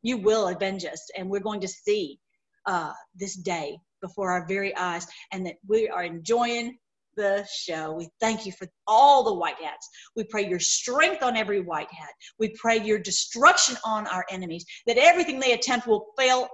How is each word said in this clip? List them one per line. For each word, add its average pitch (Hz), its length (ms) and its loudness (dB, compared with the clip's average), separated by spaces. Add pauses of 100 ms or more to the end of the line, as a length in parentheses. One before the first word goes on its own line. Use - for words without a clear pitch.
You 240 160 -2
will 208 300 2
avenge 190 360 -4
us, 160 320 -12
and 190 140 -8
we're 202 80 -2
going 202 220 -6
to 185 80 -6
see, 190 500 -2 (480)
uh, 170 260 -2 (220)
this 190 220 -10
day 165 420 -6 (240)
before 185 300 -4
our 175 160 0
very 196 280 -2
eyes, 175 300 -4 (240)
and 185 160 -8
that 165 80 -10 (140)
we 220 200 2
are 180 140 -4
enjoying 233 760 -2 (380)
the 202 340 0
show. 160 420 -6
We 165 160 -10 (120)
thank 220 240 -2
you 190 60 -10
for 185 160 -14 (220)
all 269 340 8
the 214 100 2
white 165 300 -4
hats. - 260 -12 (280)
We 220 80 -4
pray 202 240 -4
your 180 100 -2
strength 294 640 0
on 240 140 0
every 202 240 0
white 165 320 -6
hat. 151 180 -16 (300)
We 220 180 -2
pray 226 240 2
your 214 160 2
destruction 240 840 4
on 214 240 -4
our 185 220 -4
enemies, 175 360 -8 (220)
that 233 100 2
everything 311 400 6
they 254 140 2
attempt 233 340 0
will 214 200 2 (120)
fail 254 360 4